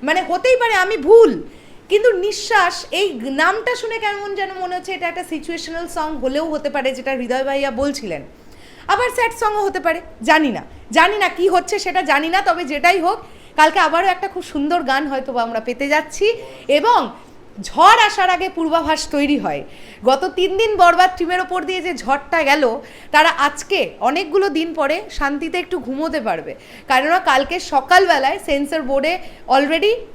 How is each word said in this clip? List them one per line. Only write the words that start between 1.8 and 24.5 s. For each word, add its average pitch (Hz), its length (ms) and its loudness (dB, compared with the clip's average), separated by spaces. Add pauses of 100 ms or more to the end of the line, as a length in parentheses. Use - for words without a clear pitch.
কিন্তু 415 240 4
নিঃশ্বাস 392 760 0
এই 370 220 0
নামটা 320 640 -2
শুনে 453 220 -6
কেমন 403 360 -6
যেন 381 160 -6 (100)
মনে 359 160 -6
হচ্ছে 370 180 -8
এটা 359 140 -6
একটা 349 160 -8
সিচুয়েশনাল 330 640 -8
সং 311 280 -6
হলেও 269 340 -2
হতে 294 200 -4
পারে, 269 220 -2
যেটা 254 200 -6
হৃদয় 247 320 -2
ভাইয়া 277 260 -2
বলছিলেন। 233 520 -4 (680)
আবার 427 220 0
স্যাড 466 300 -2
সংও 415 260 0
হতে 370 140 -4
পারে, 339 200 -2 (220)
জানি 302 300 4
না, 170 100 -6 (280)
জানি 359 280 4
না 381 100 2
কি 359 200 0
হচ্ছে 359 300 0
সেটা 370 240 -2
জানি 294 260 2
না। 359 120 2
তবে 359 240 0
যেটাই 302 360 2
হোক, 370 180 0 (380)
কালকে 311 220 4
আবারও 339 280 2
একটা 370 220 -2
খুব 370 140 -8
সুন্দর 311 400 -2
গান 269 240 0
হয়তো 269 260 -6
বা 240 100 -2
আমরা 233 180 -4
পেতে 247 280 -6
যাচ্ছি। 311 440 0 (360)
এবং 302 420 2 (500)
ঝড় 392 420 6
আসার 403 280 2
আগে 359 180 0
পূর্বাভাস 320 640 -2
তৈরি 285 280 0
হয়। 165 260 -4 (400)
গত 269 200 4
তিন 370 320 -2
দিন 427 200 2
বরবাদ 359 400 6
টিমের 359 240 -2
ওপর 359 240 -4
দিয়ে 370 180 -4
যে 339 120 -4
ঝড়টা 277 480 -2
গেল, 277 360 2 (320)
তারা 311 180 6
আজকে 285 600 -2 (100)
অনেকগুলো 330 480 0
দিন 330 260 -4